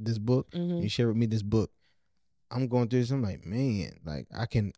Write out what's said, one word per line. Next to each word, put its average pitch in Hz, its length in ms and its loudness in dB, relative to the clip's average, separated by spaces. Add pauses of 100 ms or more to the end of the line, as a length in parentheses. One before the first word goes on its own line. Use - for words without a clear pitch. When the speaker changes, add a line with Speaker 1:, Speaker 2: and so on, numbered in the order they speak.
Speaker 1:
this 110 180 -2
book, 123 340 0
Speaker 2:
Mm-hmm. 175 300 -2
Speaker 1:
you 107 60 0
share 117 200 0
with 110 80 0
me 117 100 4
this 110 160 0
book, 104 280 0 (800)
I'm 127 160 0
going 123 200 2
through 123 120 2
this, 120 100 0
I'm 135 120 0
like, 92 220 -4
"Man," 110 600 -2
like, 76 220 -6 (100)
I 107 100 -2
can, 101 320 0